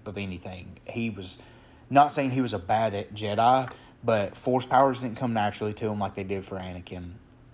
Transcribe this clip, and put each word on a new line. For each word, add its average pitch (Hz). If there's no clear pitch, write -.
of 98
anything. 92
He 117
was, 98
not 143
saying 135
he 131
was 113
a 101
bad 107
Jedi, 113
but 110
Force 127
powers 131
didn't 117
come 120
naturally 107
to 110
him 104
like 98
they 101
did 95
for 98
Anakin. 90